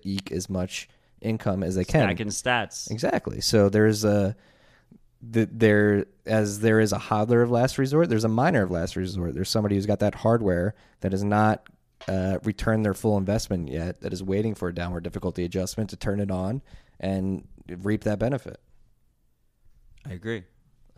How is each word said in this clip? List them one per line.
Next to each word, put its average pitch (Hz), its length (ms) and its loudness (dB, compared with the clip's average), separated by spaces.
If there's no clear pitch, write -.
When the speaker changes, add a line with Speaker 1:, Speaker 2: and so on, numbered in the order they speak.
Speaker 1:
eke 98 240 -6
as 92 180 -6
much 92 380 -6
income 107 440 -2
as 90 100 -2
they 92 120 0
can. 156 240 2
Speaker 2:
Stacking 104 180 -4
stats. - 640 -4
Speaker 1:
Exactly. - 480 -4
So 104 300 4
there's 107 340 4
a, 104 320 2
th-, 113 220 2
there, 104 520 6
as 104 340 0
there 110 220 6
is 104 100 4
a 98 80 -2
hodler 110 420 2
of 120 80 4
last 123 280 2
resort, 139 320 2
there's 113 160 2
a 113 40 2
miner 127 340 2
of 90 80 -2
last 87 260 -4
resort. 90 360 -4
There's 87 160 -4
somebody 104 260 0
who's 98 100 0
got 104 140 0
that 104 160 0
hardware 104 600 2
that 98 140 -2
has 98 100 -2
not, 107 400 2
uh, 95 340 0
returned 110 420 0
their 101 80 2
full 107 240 0
investment 95 520 -2
yet, 82 320 -6
that - 100 -6
is 92 100 -8
waiting 101 320 -2
for 95 140 -6
a 87 80 -6
downward 87 300 -6
difficulty 90 400 -4
adjustment 92 460 -4
to - 40 -10
turn 101 240 -2
it 101 100 -2
on 95 320 -4
and 95 480 -4
reap 104 220 -2
that 104 160 -2
benefit. 123 400 -4
Speaker 2:
I 143 60 -12
agree. 95 320 -8